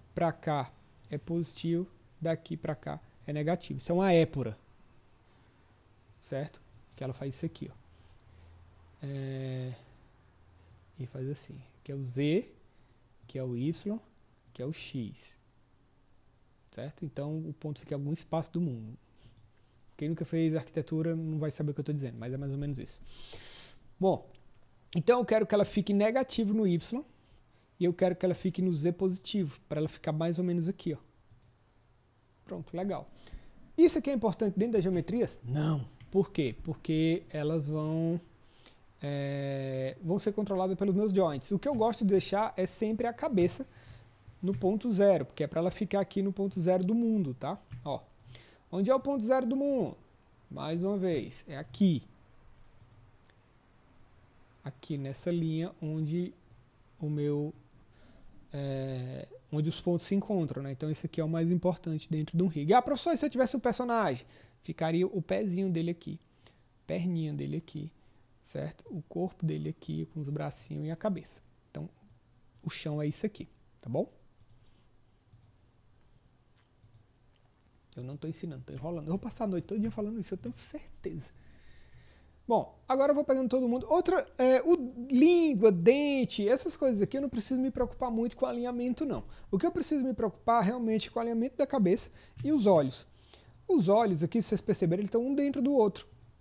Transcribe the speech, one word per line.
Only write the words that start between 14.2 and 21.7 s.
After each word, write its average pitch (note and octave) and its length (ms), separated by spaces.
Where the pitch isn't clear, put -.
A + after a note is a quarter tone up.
que - 80
é B2 40
o D3+ 80
X. - 640
Certo? D3 340
Então D3 340
o D#3+ 140
ponto D3+ 260
fica - 140
em C#3+ 40
algum C#3+ 160
espaço - 380
do F3 100
mundo. A2+ 360
Quem D3+ 120
nunca E3 160
fez D#3+ 300
arquitetura D#3+ 600
não D#3+ 240
vai D3+ 120
saber D3+ 200